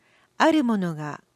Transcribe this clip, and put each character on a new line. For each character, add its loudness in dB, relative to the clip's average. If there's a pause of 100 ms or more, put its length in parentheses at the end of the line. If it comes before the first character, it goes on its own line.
(420)
あ 6
る 2
も 0
の -4
が -10 (140)